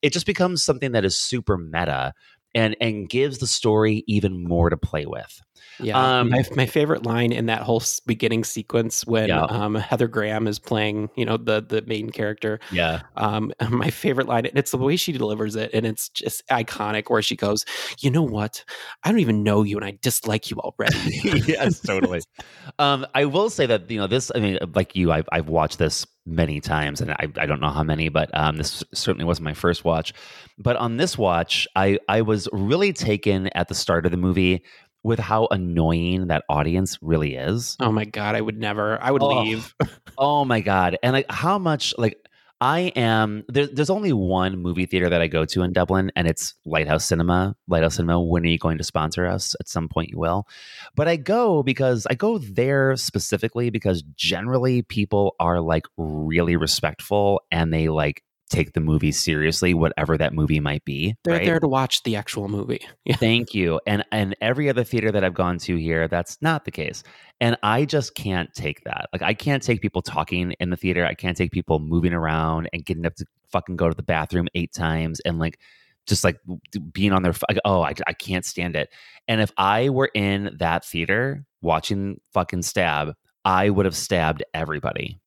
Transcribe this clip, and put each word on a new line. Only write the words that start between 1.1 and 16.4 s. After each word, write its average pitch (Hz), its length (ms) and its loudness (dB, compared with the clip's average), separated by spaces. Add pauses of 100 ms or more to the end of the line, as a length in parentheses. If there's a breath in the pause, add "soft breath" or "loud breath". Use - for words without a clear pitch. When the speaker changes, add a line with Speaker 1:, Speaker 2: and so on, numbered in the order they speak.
Speaker 1:
super 107 400 -2
meta 78 560 -2 (400 soft breath)
and, 110 280 2
and 107 280 -2
gives 131 300 0
the 127 80 -4
story 107 640 2
even 95 340 0
more 85 280 4
to 80 60 0
play 76 300 -4
with. - 340 -12 (380 loud breath)
Speaker 2:
Yeah, 127 420 2
Speaker 1:
Um, 120 100 2
Speaker 2:
my, 127 140 4 (120)
my 131 100 4
favorite 147 400 2
line 117 260 2
in 117 140 -2
that 113 160 0
whole 113 180 2
s-, - 200 -4
beginning 113 440 0
sequence - 600 -2
when, 110 220 2
Speaker 1:
Yeah. 80 160 2
Speaker 2:
um, 107 320 -2
Heather 117 320 0
Graham 110 380 -2
is 104 120 -2
playing, 107 580 -2
you 123 80 -2
know, 113 140 0
the, 110 280 0
the 110 160 -2
main 110 280 -6
character. 107 500 -4 (100)
Speaker 1:
Yeah. 82 320 0 (140)
Speaker 2:
Um, 107 440 -2
<laughs> 113 100 -2
my 120 180 0
favorite 131 380 -2
line, 120 200 0
and - 120 -2
it's - 140 -2
the 131 60 -2
way 139 180 2
she 175 160 -2
delivers 107 440 -2
it, 110 160 -4
and 110 140 0
it's 107 240 -4
just - 380 -8